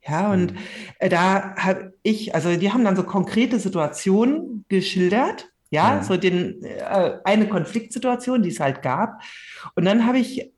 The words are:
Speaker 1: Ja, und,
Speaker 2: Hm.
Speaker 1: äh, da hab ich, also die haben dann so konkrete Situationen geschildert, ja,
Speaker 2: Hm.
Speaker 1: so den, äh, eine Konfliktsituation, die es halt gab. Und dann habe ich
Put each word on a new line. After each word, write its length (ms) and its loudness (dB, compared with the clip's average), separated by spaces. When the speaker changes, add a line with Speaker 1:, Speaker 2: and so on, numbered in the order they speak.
Speaker 1:
Ja, 240 0
und, 200 2
Speaker 2:
Hm. 60 -12
Speaker 1:
äh, 100 0
da 480 2
hab 320 -2
ich, 320 -2
also 200 2
die 160 0
haben 140 4
dann 100 4
so 80 0
konkrete 560 0
Situationen 1080 0
geschildert, 800 0
ja, 260 4
Speaker 2:
Hm. 60 -4
Speaker 1:
so 120 0
den, 480 0
äh, 640 -2
eine 240 4
Konfliktsituation, 920 -2
die 60 0
es 100 -8
halt 240 0
gab. 380 -2
Und 80 0
dann 220 4
habe 140 2
ich 380 -4